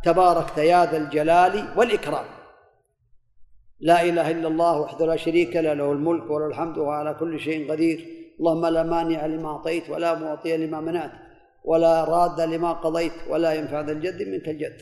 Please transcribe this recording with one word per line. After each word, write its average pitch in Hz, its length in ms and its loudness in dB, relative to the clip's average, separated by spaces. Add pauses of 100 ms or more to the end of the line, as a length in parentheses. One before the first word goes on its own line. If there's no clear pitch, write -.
تباركت 170 540 4
يا 170 280 6
ذا 160 120 -2
الجلال 165 680 2 (100)
والإكرام، 175 480 0 (1500)
لا 170 220 6
إله 170 300 0
إلا 165 160 -2
الله 160 320 2
وحده 151 260 -2
لا 160 100 2
شريك 165 400 0
له، 156 180 2
له 143 180 0
الملك 156 380 -2
وله 151 180 -2
الحمد 160 300 -6
وهو 147 120 -2
على 151 240 -4
كل 160 260 -6
شيء 151 320 -6
قدير، 165 340 -2 (340)
اللهم 165 260 0
لا 165 180 0
مانع 165 420 -2
لما 156 240 -6
أعطيت 160 400 -6
ولا 165 240 -2
معطي 156 440 -4
لما 160 240 -6
منعت 160 300 -6 (520)
ولا 165 400 4
راد 165 380 2
لما 165 320 0
قضيت 165 400 -2 (160)
ولا 160 240 0
ينفع 151 280 -4
ذا 151 100 -6
الجد 175 360 -6
منك 185 220 -8
الجد. 151 320 -8